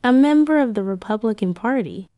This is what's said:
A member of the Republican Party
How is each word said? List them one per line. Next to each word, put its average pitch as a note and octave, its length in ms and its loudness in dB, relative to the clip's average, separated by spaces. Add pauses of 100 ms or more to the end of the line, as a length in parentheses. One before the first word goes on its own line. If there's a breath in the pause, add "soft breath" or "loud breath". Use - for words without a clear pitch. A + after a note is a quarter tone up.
A B3 100 2
member D4+ 460 4
of A#3+ 160 -2
the G3+ 80 -4
Republican G3+ 680 -4
Party F#3+ 540 -6 (100)